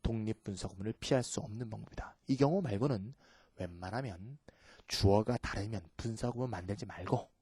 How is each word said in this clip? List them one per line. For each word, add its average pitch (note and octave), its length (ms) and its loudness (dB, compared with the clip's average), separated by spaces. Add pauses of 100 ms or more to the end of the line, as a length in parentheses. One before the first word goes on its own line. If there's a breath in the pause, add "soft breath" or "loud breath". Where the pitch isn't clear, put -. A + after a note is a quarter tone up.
독립분사구문을 G#2+ 960 -2
피할 B2+ 240 2
수 - 160 -4
없는 A2+ 300 -6
방법이다. - 460 -10 (120)
이 C#3 80 4
경우 D3 260 4
말고는 A#2 520 0 (440 soft breath)
웬만하면 F#2+ 800 -6 (500 loud breath)
주어가 G#2+ 500 6
다르면 G#2 440 -2 (140)
분사구문 A#2+ 540 -2
만들지 F#2 360 -4
말고 - 440 -2 (120)